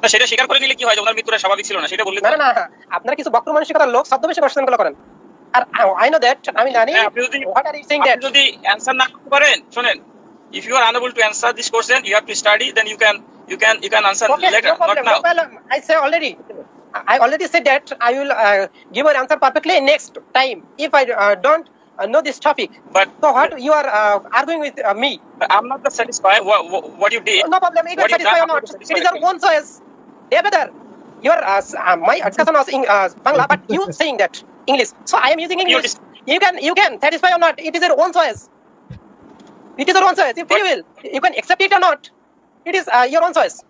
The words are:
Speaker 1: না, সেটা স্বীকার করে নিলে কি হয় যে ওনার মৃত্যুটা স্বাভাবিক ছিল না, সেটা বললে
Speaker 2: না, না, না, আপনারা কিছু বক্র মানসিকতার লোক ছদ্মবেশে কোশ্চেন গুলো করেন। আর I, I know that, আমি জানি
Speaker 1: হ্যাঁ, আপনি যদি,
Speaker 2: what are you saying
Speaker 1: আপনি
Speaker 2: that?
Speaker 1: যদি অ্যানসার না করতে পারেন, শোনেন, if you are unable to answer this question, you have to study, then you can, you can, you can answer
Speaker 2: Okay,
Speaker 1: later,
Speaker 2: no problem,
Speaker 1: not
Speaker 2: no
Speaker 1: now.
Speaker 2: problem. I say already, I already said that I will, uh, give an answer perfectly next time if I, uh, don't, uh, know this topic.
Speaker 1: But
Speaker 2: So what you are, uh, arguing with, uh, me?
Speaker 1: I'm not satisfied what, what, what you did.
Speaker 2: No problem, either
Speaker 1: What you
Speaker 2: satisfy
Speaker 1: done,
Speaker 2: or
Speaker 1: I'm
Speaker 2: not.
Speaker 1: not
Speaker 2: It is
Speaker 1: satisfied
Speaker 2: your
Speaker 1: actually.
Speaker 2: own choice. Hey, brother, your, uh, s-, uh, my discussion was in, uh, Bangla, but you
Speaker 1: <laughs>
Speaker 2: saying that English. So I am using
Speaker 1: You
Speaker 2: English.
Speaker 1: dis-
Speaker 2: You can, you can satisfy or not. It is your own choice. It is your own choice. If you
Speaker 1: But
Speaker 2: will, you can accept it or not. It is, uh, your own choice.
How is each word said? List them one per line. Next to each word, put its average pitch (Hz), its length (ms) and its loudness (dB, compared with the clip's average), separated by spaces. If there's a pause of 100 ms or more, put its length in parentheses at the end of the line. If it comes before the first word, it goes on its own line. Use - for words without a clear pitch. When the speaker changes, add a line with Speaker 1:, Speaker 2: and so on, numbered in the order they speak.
Speaker 1:
না, 220 60 2
সেটা 214 180 2
স্বীকার 233 200 0
করে 262 140 0
নিলে 269 140 2
কি 247 100 -6
হয় 233 100 4
যে 208 60 -2
ওনার 208 140 0
মৃত্যুটা 220 240 -4
স্বাভাবিক 202 280 -2
ছিল 190 140 -4
না, 151 80 -4
সেটা 202 160 -4
বললে 196 160 -4
Speaker 2:
না, 208 100 2
না, 311 60 2
না, 233 320 0 (220)
আপনারা 247 260 -4
কিছু 302 140 -6
বক্র 233 220 -2
মানসিকতার 302 360 2
লোক 240 180 0
ছদ্মবেশে 320 340 -2
কোশ্চেন 277 240 0
গুলো 262 120 0
করেন। 170 180 0 (580)
আর 247 100 2
I, 196 420 0
I 247 80 6
know 320 140 2
that, 254 340 -2
আমি 262 120 0
জানি 240 200 2
Speaker 1:
হ্যাঁ, 226 140 2
আপনি 233 200 -4
যদি, 277 120 -6
Speaker 2:
what 208 180 -4
are 277 100 0
you 302 220 -8
saying 294 120 0
Speaker 1:
আপনি 269 120 4
Speaker 2:
that? 247 140 -2
Speaker 1:
যদি 269 360 0
অ্যানসার 214 340 -2
না 262 160 2
করতে - 180 -14
পারেন, 277 320 2 (120)
শোনেন, 214 240 -2 (540)
if - 40 -12
you 226 220 -2
are 226 120 4
unable 240 260 -4
to 233 120 -2
answer 240 240 -2
this 233 220 -8
question, 233 240 0 (100)
you 196 100 -2
have 214 80 -4
to 220 80 -10
study, 208 420 0
then 214 160 0
you 208 120 -12
can, 208 100 2 (380)
you 185 40 -8
can, 220 180 2 (100)
you 202 100 -6
can 214 160 2
answer 202 160 -2
Speaker 2:
Okay, 294 200 2
Speaker 1:
later, - 220 2
Speaker 2:
no 330 60 4
problem, 320 220 0
Speaker 1:
not 269 80 -4
Speaker 2:
no 226 60 2
Speaker 1:
now. 320 100 2
Speaker 2:
problem. 339 280 0 (260)
I 302 60 -2
say 320 160 0
already, 311 400 -2 (760)
I 254 60 2
already 285 340 0
said 330 120 2
that 277 200 2 (160)
I 240 120 2
will, 277 200 -2
uh, 202 340 2 (260)
give 269 140 0
an 294 100 4
answer 262 200 0
perfectly 302 440 0 (120)
next - 200 -2 (260)
time 262 200 -2 (260)
if - 100 -6
I, 277 100 6
uh, 208 300 0 (120)
don't, 311 200 2 (320)
uh, 196 80 -4
know 262 160 0
this 277 160 -8
topic. 285 320 -2 (220)
Speaker 1:
But - 160 2 (120)
Speaker 2:
So 294 120 4
what 294 340 0
you 302 60 2
are, 294 180 0
uh, 208 480 0
arguing 311 280 -2
with, 269 120 -10
uh, 208 160 -2
me? 233 260 -4 (340)
Speaker 1:
I'm 220 140 2
not 269 240 -6
satisfied 226 480 0
what, 190 300 0
what, - 280 -8
what 202 140 0
you 233 80 -4
did. 220 260 0
Speaker 2:
No 349 180 0
problem, 339 240 -2
either 370 140 -4
Speaker 1:
What - 0 -
you - 60 2
Speaker 2:
satisfy 339 220 0
Speaker 1:
done, 349 80 4
Speaker 2:
or 330 40 4
Speaker 1:
I'm 330 60 0
Speaker 2:
not. - 0 -
Speaker 1:
not 302 140 -2
Speaker 2:
It 220 40 -16
is - 40 -18
Speaker 1:
satisfied - 280 -6
Speaker 2:
your 349 80 0
Speaker 1:
actually. 349 220 0
Speaker 2:
own 370 80 -2 (100)
choice. 311 240 0 (600)
Hey, 640 120 2
brother, 359 300 -2 (500)
your, 277 120 2 (100)
uh, 196 140 0
s-, 196 160 -8
uh, 185 220 0
my 208 240 0
discussion 311 340 -2
was 285 140 2
in, 269 200 -2
uh, 202 200 2 (160)
Bangla, 277 240 2
but 196 200 0
you - 200 -2
Speaker 1:
<laughs> 170 40 -8
Speaker 2:
saying 285 260 -4
that 185 240 -2 (240)
English. 262 240 0 (160)
So - 120 0
I 269 120 2
am 320 100 0
using 349 260 -4
Speaker 1:
You - 140 2
Speaker 2:
English. 440 60 -6
Speaker 1:
dis- - 140 -6 (260)
Speaker 2:
You 339 140 0
can, 370 220 0
you 311 120 0
can 339 260 0
satisfy 330 340 0
or 339 40 0
not. 339 220 0
It 320 160 -6
is 339 60 0
your 320 180 2
own 349 120 0
choice. 320 360 -2 (1300)
It 285 100 -2
is 370 60 2
your 370 140 4
own 359 80 2
choice. 339 200 0
If 330 140 -6
you 508 120 2
Speaker 1:
But - 20 -
Speaker 2:
will, 302 180 -2 (220)
you - 160 -6
can 247 180 0
accept - 240 0
it 392 100 2
or 392 80 4
not. 349 300 0 (560)
It 339 100 -6
is, 349 120 -2
uh, 247 220 2
your 320 140 2
own 349 100 -2
choice. 247 360 -2